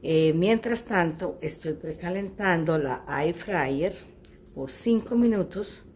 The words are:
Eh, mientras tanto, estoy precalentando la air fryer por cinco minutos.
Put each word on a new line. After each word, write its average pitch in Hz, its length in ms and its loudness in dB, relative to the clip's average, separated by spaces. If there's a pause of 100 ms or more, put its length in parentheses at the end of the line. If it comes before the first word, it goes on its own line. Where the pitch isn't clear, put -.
Eh, 160 300 4
mientras 226 520 2
tanto, 175 560 -2
estoy 156 320 -4
precalentando 170 1040 -2
la 135 300 -2
air 143 260 0
fryer 160 640 -2 (580)
por 135 160 -8
cinco 226 460 0
minutos. 214 720 0 (100)